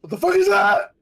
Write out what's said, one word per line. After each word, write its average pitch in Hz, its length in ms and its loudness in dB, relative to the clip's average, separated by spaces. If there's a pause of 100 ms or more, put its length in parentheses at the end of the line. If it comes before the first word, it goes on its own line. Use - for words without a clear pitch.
What 160 100 -20
the 208 60 -8
fuck 359 180 -2
is 381 140 2
that? 403 540 0